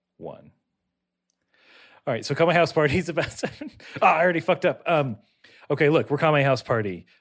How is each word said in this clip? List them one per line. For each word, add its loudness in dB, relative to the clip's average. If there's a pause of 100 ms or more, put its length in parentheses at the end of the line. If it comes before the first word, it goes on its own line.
(180)
one. -18 (1600)
All -4
right. -6
So -6
Come 2
My 2
House 2
Party 0
is -4
about -4
<laughs> -
seven. -10 (320)
Oh, 6
I 4
already 2
fucked 0
up. -2
Um, 0 (540)
okay, 2
look, 2
we're 0
Come 2
My 4
House 2
Party. -4 (140)